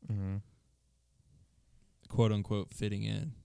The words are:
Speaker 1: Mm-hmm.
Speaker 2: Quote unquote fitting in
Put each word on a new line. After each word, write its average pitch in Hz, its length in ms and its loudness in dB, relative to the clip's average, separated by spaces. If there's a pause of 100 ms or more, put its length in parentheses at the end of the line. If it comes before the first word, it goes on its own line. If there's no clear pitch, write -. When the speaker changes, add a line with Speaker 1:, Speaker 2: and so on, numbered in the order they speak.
(100)
Speaker 1:
Mm-hmm. 98 260 0 (1700)
Speaker 2:
Quote 113 240 6
unquote 104 400 0
fitting 104 300 -2
in 107 300 -2 (120)